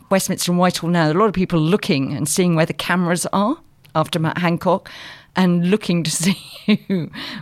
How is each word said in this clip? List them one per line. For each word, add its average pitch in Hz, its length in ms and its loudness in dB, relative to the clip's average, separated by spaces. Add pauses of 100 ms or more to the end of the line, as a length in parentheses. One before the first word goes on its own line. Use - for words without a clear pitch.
(100)
Westminster 190 400 0
and 175 80 2
Whitehall 175 320 0
now, 165 220 2
a - 20 0
lot 208 120 4
of 202 80 0
people 180 240 0
are 156 40 2
looking 156 540 0
and 135 120 -4
seeing 180 280 2
where 160 100 2
the - 60 -4
cameras 175 600 -2
are 208 240 0 (380)
after 160 240 -2
Matt 160 200 -2
Hancock 175 520 0 (460)
and 175 340 2
looking 185 320 0
to 160 80 -4
<laughs> - 560 -4
see 208 100 4 (120)
who, 175 200 -2 (340)